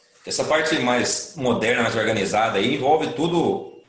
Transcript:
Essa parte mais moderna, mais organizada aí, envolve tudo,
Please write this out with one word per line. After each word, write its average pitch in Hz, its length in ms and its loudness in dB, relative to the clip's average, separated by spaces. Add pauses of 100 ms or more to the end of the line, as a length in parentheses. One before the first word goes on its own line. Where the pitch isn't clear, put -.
(260)
Essa 135 200 -2
parte 185 340 0
mais 123 560 0
moderna, 120 480 0
mais 113 120 -2
organizada 107 600 0
aí, 104 180 0
envolve 147 380 0
tudo, 156 600 0 (160)